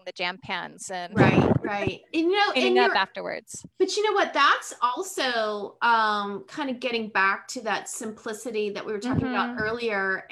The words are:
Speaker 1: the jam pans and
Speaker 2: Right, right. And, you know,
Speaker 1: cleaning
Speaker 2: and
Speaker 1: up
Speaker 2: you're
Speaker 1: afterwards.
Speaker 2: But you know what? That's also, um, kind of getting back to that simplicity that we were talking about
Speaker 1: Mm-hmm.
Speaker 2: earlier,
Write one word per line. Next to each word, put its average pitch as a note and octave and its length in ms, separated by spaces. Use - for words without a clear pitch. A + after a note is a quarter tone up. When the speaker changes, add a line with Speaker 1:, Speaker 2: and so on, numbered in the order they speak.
Speaker 1:
the F3+ 80
jam F3+ 280
pans - 480
and F3 240
Speaker 2:
Right, - 380
right. G3+ 400
And, D#4+ 100
you F4 80
know, G4+ 220
Speaker 1:
cleaning B3+ 240
Speaker 2:
and - 80
Speaker 1:
up - 60
Speaker 2:
you're C4+ 60
Speaker 1:
afterwards. - 680
Speaker 2:
But F#4+ 200
you G#4 80
know G#4+ 80
what? F#4+ 200
That's D#4 480
also, B3 1000
um, G#3 640
kind C#4+ 220
of B3+ 100
getting A#3 300
back G3 400
to B3+ 120
that G#3 280
simplicity G#3+ 800
that G3 160
we G#3+ 80
were G3+ 60
talking B3+ 280
about A#3+ 220
Speaker 1:
Mm-hmm. A#3 140
Speaker 2:
earlier, G#3+ 680